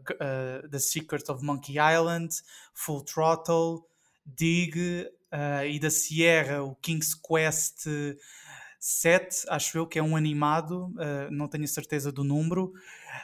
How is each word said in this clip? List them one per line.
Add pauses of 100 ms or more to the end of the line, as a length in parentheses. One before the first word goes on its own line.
(200)
eh,
The
Secret
of
Monkey
Island, (400)
Full
Throttle, (420)
Dig, (240)
eh,
e
da
Sierra,
o
King's
Quest (960)
sete,
acho
eu,
que
é
um
animado,
eh,
não
tenho
a
certeza
do
número. (500)